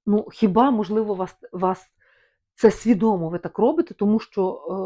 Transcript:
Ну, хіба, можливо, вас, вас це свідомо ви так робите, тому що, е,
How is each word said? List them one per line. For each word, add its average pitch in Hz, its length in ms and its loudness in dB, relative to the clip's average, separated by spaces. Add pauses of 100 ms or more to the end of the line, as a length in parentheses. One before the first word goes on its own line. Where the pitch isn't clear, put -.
Ну, 208 240 0
хіба, 220 420 2
можливо, 214 440 -2
вас, 185 220 -8 (140)
вас 185 400 -4 (720)
це 214 100 8
свідомо 196 580 0
ви 175 100 -6
так - 200 -12
робите, 302 340 0
тому 208 260 0
що, - 240 -6
е, 180 300 -6 (120)